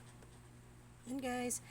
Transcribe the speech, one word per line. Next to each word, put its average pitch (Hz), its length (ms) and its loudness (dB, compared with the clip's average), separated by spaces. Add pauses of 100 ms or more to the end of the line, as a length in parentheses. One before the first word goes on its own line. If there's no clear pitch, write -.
(1080)
Yan, 254 160 2
guys. 247 480 6